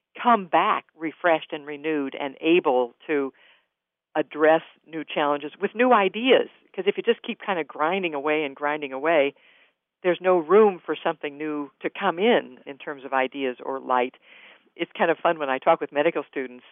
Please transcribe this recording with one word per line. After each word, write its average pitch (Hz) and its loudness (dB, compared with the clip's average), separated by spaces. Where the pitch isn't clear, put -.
come 226 2
back 170 2
refreshed 160 -2
and 147 -10
renewed 147 -4
and 135 -8
able 151 2
to 139 -2
address 156 2
new 160 -10
challenges 147 -2
with 202 -4
new 247 4
ideas. 214 2
'Cause 185 -8
if 196 0
you 190 -6
just - -2
keep - -10
kind 190 -6
of 151 -4
grinding 165 -2
away 151 -2
and 135 -8
grinding 147 -6
away, 143 0
there's 175 0
no 180 2
room 185 4
for 156 -6
something 151 -6
new 147 -6
to 127 -6
come 185 -4
in, 151 0
in 139 -16
terms 139 -14
of 131 -12
ideas 131 -2
or 135 -8
light. 127 -2
It's 170 -8
kind 180 0
of 156 0
fun 170 0
when 143 -4
I 131 -2
talk 165 2
with 147 -8
medical 147 0
students 127 -10